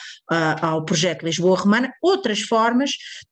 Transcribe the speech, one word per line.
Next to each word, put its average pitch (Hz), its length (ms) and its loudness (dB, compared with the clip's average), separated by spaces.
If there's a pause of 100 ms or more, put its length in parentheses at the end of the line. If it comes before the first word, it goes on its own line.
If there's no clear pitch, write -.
(300)
ah, 160 380 0
ao 160 160 -2
projeto 165 400 -2
Lisboa 170 320 2
Romana, 220 360 2 (100)
outras 330 400 0
formas 233 480 2 (420)